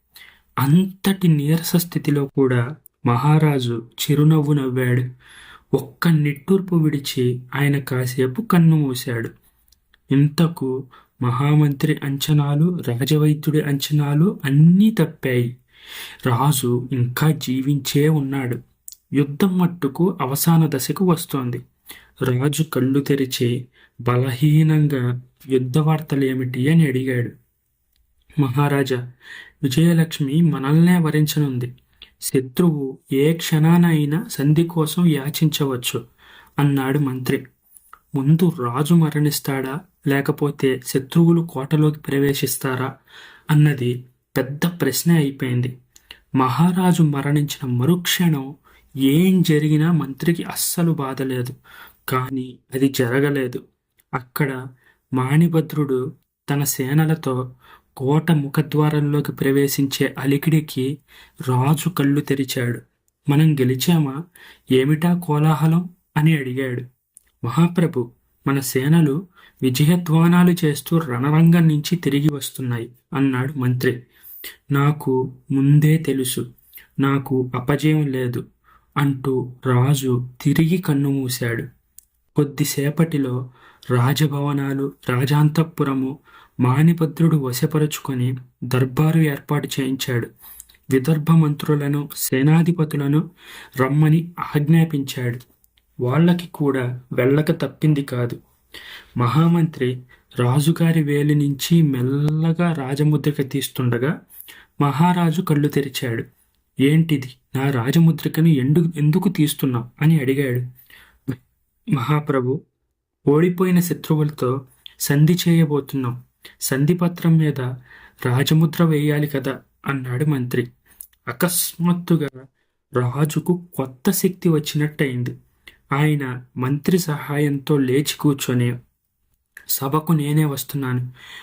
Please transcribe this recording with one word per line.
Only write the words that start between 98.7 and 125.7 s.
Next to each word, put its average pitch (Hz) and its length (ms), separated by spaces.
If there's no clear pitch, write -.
మహామంత్రి 139 880
రాజుగారి 156 640
వేలి 143 320
నుంచి 147 480
మెల్లగా 151 920
రాజముద్రిక 143 800
తీస్తుండగా 127 680
మహారాజు 165 640
కళ్ళు 147 260
తెరిచాడు. 127 560
"ఏంటిది? 147 540
నా 139 140
రాజముద్రికను 156 800
ఎందు-, 151 480
ఎందుకు 151 320
తీస్తున్నావు?" 135 560
అని 156 160
అడిగాడు. 127 640
"మహాప్రభు, 139 680
ఓడిపోయిన 175 520
శత్రువులతో 147 840
సంధి 156 360
చేయబోతున్నాం. 139 760
సంధిపత్రం 170 800
మీద 147 220
రాజముద్ర 156 580
వేయాలి 147 420
కదా," 135 320
అన్నాడు 131 380
మంత్రి. 123 440
అకస్మాత్తుగా 175 1000
రాజుకు 151 720
కొత్త 175 340
శక్తి 190 380
వచ్చినట్టయింది. 147 880